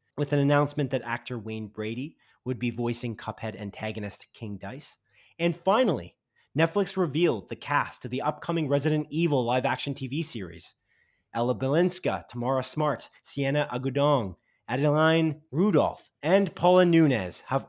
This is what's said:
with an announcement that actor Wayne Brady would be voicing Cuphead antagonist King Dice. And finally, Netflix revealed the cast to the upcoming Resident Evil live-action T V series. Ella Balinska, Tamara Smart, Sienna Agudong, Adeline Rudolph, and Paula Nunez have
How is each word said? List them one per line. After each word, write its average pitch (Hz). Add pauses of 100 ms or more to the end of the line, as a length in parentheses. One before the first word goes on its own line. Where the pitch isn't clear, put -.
(180)
with 143
an 147
announcement 143
that 131
actor 120
Wayne 110
Brady 117 (260)
would 123
be 120
voicing 117
Cuphead 110
antagonist 104
King 104
Dice. 113 (400)
And 170
finally, 190 (400)
Netflix 170
revealed 151
the -
cast -
to 123
the 127
upcoming 156
Resident 151
Evil 147
live-action 127
T 135
V 147
series. 87 (580)
Ella 120
Balinska, 135
Tamara 127
Smart, 147 (140)
Sienna 143
Agudong, 131 (320)
Adeline 151 (100)
Rudolph, 151 (120)
and 185
Paula 180
Nunez 143
have 131